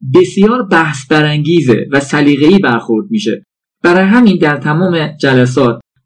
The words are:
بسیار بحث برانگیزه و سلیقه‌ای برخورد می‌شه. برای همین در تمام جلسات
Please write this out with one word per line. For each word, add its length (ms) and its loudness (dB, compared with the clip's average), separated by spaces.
بسیار 500 2
بحث 460 -4
برانگیزه 800 0
و 80 0
سلیقه‌ای 600 2
برخورد 500 -2
می‌شه. 340 -4
برای 220 2
همین 320 4
در 200 0
تمام 500 -2
جلسات 720 0